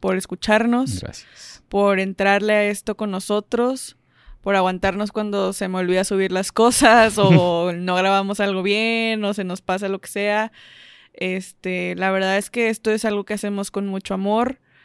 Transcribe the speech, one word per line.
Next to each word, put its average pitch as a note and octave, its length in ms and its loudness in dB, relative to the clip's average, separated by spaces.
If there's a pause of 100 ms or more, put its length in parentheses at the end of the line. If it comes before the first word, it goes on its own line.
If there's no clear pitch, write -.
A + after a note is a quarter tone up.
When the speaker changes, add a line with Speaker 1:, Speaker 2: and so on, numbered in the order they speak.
Speaker 1:
por F#3+ 160 0
escucharnos, A3+ 840 0
Speaker 2:
Gracias. - 680 -16
Speaker 1:
por G3+ 320 2
entrarle G3 520 0
a G#3 120 4
esto G#3 320 -4
con G#3 140 -4
nosotros, A#3 840 -2 (460)
por G3 120 -2
aguantarnos F#3+ 560 0
cuando G3+ 420 -2
se F#3+ 160 -6
me F#3 100 -4
olvida F#3 260 0
subir F#3+ 280 0
las F#3 200 -2
cosas A3+ 640 6
Speaker 2:
<laughs> G#3+ 40 -2
Speaker 1:
o F3 540 4
no F3+ 240 -4
grabamos G3 440 0
algo G3 220 0
bien A3 640 0
o G3+ 100 -2
se G3+ 100 -4
nos F3+ 180 -6
pasa G3 260 -4
lo G3 120 -4
que - 80 -14
sea. G#3 440 -2 (640)
Este, F#3 840 -6
la F#3 140 -2
verdad F#3+ 260 0
es G#3 140 -4
que A#3 180 0
esto A3 220 -2
es G#3+ 160 -2
algo G3+ 180 -2
que G#3+ 100 -6
hacemos G3+ 360 -6
con G3+ 160 -6
mucho F#3+ 280 -6
amor, A3 460 -2 (240)